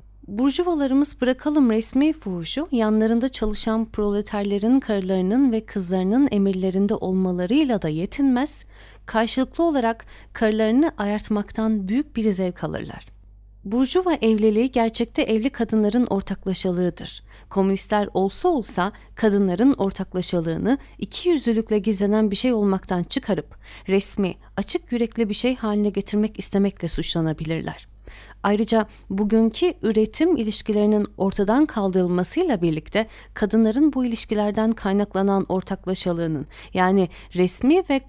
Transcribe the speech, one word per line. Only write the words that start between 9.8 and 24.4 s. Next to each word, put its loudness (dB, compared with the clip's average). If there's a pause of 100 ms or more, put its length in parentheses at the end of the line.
karılarını 2
ayartmaktan -2
büyük -2
bir 2
zevk -2
alırlar. -8 (580)
Burjuva 0
evliliği 2
gerçekte 0
evli 0
kadınların 0
ortaklaşalığıdır. -4 (260)
Komünistler 0
olsa 0
olsa 0 (240)
kadınların 4
ortaklaşalığını -2 (200)
ikiyüzlülükle 0
gizlenen 0
bir -2
şey 0
olmaktan 0
çıkarıp -4 (300)
resmi, 0 (220)